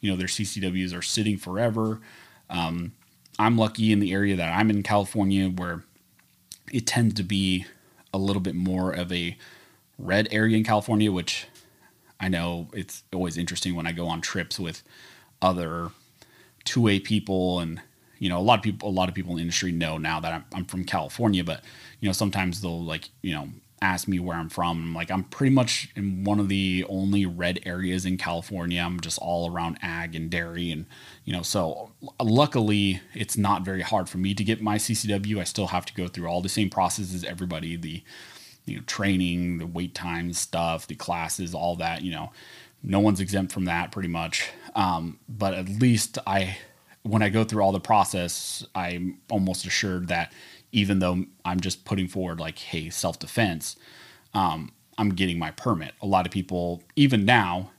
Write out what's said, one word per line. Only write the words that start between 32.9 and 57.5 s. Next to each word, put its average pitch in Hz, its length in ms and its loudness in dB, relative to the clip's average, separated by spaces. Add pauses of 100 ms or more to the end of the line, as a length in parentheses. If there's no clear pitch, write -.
it's 110 220 -4
not 98 280 2
very 95 160 -4
hard 92 260 0
for 87 120 -6
me 98 160 0
to 107 80 -2
get 107 180 2
my 107 160 0
C 110 160 0
C 107 140 -2
W. 101 340 0
I 85 40 -4
still 98 220 -2
have 90 200 -2
to - 80 -14
go 90 120 -4
through 87 200 -6
all 87 160 0
the 95 60 -2
same 101 200 0
processes 92 460 0
as 87 80 -6
everybody, 85 520 -6
the, 82 280 -8 (640)
you 98 100 -6
know, - 100 -10
training, 90 720 0
the 82 80 -6
wait 87 300 -6
time 87 380 -4
stuff, 82 520 -2
the - 80 -12
classes, 85 640 -4
all 85 220 0
that, 82 260 -4
you 90 80 -4
know, 78 200 -8 (520)
no 98 160 4
one's 104 200 6
exempt 95 320 0
from 92 140 -2
that 87 260 -2
pretty 92 180 -4
much. 82 420 -4 (240)
Um, 85 420 0 (100)
but 101 280 -2
at 92 120 -4
least 110 600 4
I, 95 300 0 (440)
when 107 220 2
I 104 60 4
go 110 140 4
through 107 200 2
all 98 80 6
the 95 80 0
process, 92 840 2 (120)
I'm 90 420 -4 (140)
almost 95 340 0
assured 90 440 0
that 85 220 0 (420)
even 104 260 4
though 90 260 2 (180)
I'm 90 160 0
just 90 240 -4
putting 95 240 -2
forward, 87 320 -6
like, 80 180 -8
"Hey, 82 320 -8
self-defense," 85 840 -2 (580)
um, 82 380 0 (260)
I'm 104 120 2
getting 90 280 2
my 80 140 -2
permit. 82 500 -2
A 107 40 -8
lot 92 200 2
of 87 60 -6
people, 87 500 -2 (140)
even 131 300 6
now 95 540 4